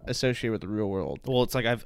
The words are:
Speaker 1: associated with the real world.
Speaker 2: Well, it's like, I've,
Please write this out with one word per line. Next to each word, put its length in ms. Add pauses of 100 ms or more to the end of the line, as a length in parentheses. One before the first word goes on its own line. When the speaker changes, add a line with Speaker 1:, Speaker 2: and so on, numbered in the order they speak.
Speaker 1:
associated 460
with 100
the 60
real 220
world. 360
Speaker 2:
Well, 160
it's 140
like, 100
I've, 200